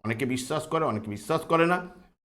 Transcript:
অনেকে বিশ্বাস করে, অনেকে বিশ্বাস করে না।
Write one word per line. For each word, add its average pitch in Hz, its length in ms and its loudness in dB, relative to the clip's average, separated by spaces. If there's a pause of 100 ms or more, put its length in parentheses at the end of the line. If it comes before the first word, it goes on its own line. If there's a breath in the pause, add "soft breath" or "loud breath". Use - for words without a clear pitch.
অনেকে 113 220 -2
বিশ্বাস 127 400 -2
করে, 160 180 0
অনেকে 107 260 -2
বিশ্বাস 156 300 -2
করে 165 260 4
না। - 380 -2 (320)